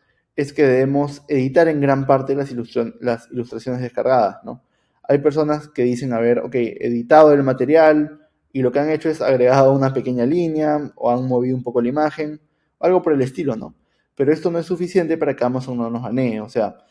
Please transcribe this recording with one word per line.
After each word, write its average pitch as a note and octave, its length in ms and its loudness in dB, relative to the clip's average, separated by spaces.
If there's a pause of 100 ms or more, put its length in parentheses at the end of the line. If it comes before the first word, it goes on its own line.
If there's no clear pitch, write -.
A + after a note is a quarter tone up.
(360)
es C#3+ 160 -4
que D3+ 120 2
debemos C#3 640 0
editar C#3+ 400 2
en D3+ 120 -2
gran C#3 280 0
parte C3+ 260 2
las C#3 160 -4
ilustra-, A#2 500 -6
las A#2+ 300 -4
ilustraciones A#2+ 500 -8
descargadas, A#2+ 600 0
¿no? C3 220 -16 (400)
Hay C#3 140 2
personas D3+ 500 -2
que - 160 -4
dicen B2 280 -2
haber, A#2 280 2
ok, B2 160 -6
editado A#2+ 760 4
el C#3+ 120 4
material D3+ 760 2 (340)
y C3+ 100 -4
lo B2 100 0
que C#3+ 80 0
han D3+ 100 -2
hecho D#3 180 -2
es D3 120 -4
agregado C3+ 520 4
una C3+ 200 0
pequeña B2 340 -2
línea D#3 680 -2
o A#2+ 160 -2
han B2+ 160 -2
movido B2 280 -2
un B2 60 -8
poco B2 180 -4
la A#2+ 80 0
imagen, D3+ 520 -4 (400)
algo F3+ 200 2
por E3+ 120 0
el C3+ 100 2
estilo, B2+ 320 -4
¿no? - 220 -14 (400)
Pero C#3 160 2
esto D#3+ 180 -2
no E3+ 80 -4
es E3 80 -6
suficiente E3+ 500 -2
para D3 200 -2
que - 80 -2
Amazon B2+ 340 -4
no A#2 100 -4
nos A#2 140 -8
banee. A#2 380 -4
O G#2+ 80 -12
sea, G#2+ 300 -4 (120)